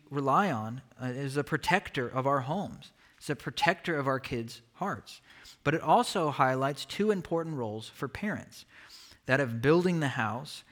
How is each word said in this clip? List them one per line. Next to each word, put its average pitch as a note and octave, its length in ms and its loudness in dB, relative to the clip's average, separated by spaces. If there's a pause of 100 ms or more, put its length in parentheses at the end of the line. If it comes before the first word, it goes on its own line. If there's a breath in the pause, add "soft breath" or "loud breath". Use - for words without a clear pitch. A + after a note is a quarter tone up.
rely C#3+ 420 4
on, A2+ 300 -4 (200)
uh, B2 40 -4
as C3 320 -4
a C#3+ 60 2
protector C#3+ 640 0
of C3 180 0
our C#3 140 4
homes. D#3 500 -6 (260 soft breath)
It's - 120 -10
a D3 60 -2
protector F3 600 0
of C#3 120 -2
our C3+ 120 0
kids' A#2 420 -6 (120)
hearts. - 480 -8 (420 loud breath)
But C#3+ 120 2
it E3 60 0
also F3 500 4
highlights C3 520 2
two G#3 280 0
important E3 440 -2
roles A2 320 -6
for - 220 -8
parents, - 560 -8 (600 loud breath)
that C3 140 2
of A#2 220 0
building E3+ 380 6
the C#3+ 100 2
house A#2+ 640 -4